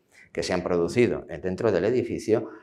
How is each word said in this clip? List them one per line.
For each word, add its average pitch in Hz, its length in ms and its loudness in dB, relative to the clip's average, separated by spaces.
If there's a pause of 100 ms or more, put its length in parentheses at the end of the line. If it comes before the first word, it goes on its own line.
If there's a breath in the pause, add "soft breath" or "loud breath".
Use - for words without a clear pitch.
(320 loud breath)
que - 100 -2
se 98 100 -2
han 87 100 0
producido, 87 680 2
eh, 80 100 -10
dentro 92 340 0
del 87 120 2
edificio 107 640 0 (120)